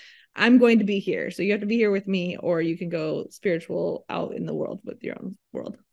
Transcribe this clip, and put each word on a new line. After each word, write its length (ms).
I'm 220
going 220
to 40
be 140
here. 320
So 120
you 100
have 100
to 40
be 120
here 120
with 160
me, 300
or 240
you 160
can 140
go 400
spiritual 800
out 240
in 100
the 100
world 300
with 180
your 160
own 200
world. 260